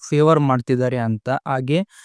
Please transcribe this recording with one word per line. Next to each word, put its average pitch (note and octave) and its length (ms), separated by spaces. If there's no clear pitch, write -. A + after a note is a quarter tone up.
ಫೇವರ್ D3+ 300
ಮಾಡ್ತಿದ್ದಾರೆ B2+ 580
ಅಂತ, A2+ 320
ಹಾಗೆ C3+ 540